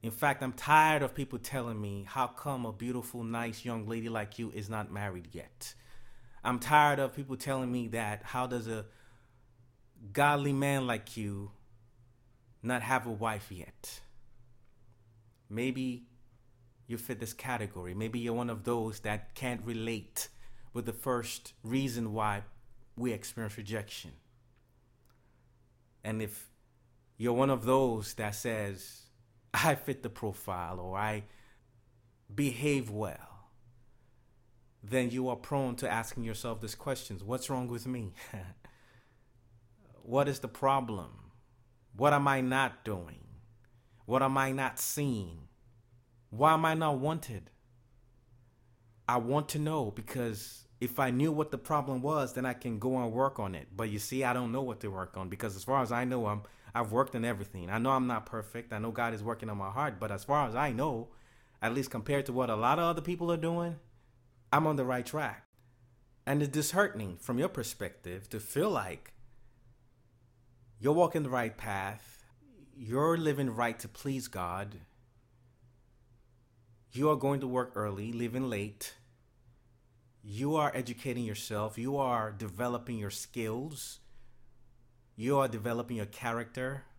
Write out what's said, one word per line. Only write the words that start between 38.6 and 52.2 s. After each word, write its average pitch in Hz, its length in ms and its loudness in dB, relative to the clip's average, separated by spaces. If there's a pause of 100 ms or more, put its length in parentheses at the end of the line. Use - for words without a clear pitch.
What 139 240 4
is 139 120 -2
the 123 100 -6
problem? 113 840 0 (640)
What 139 180 6
am 139 140 6
I 135 140 4
not 127 420 2
doing? 90 400 -6 (840)
What 127 160 4
am 135 160 4
I 135 140 4
not 131 260 -2
seeing? 98 680 -2 (840)
Why 147 240 8
am 160 120 6
I 160 80 6
not 156 260 2
wanted? 135 500 -2 (1600)
I 123 100 4
want 139 320 2
to 151 100 -2
know, 151 320 0
because 113 760 -6 (140)
if 123 180 -2
I 131 120 4
knew 143 200 4
what 151 200 0
the 139 60 -4
problem 135 440 0
was, 139 320 0